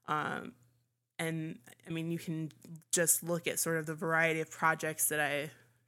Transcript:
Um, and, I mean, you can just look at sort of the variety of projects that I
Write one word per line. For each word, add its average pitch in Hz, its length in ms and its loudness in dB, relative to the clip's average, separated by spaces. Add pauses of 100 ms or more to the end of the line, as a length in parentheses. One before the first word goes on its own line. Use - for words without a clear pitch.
Um, 147 460 -2 (640)
and, 160 400 -4 (260)
I - 60 -10
mean, 165 200 -2
you 170 60 0
can 160 320 -4 (440)
just 170 300 4
look 170 220 -2
at - 140 0
sort 165 180 0
of 156 80 -4
the 160 80 -4
variety 160 460 2
of 156 100 -4
projects 160 600 2
that 151 100 0
I 143 320 0 (360)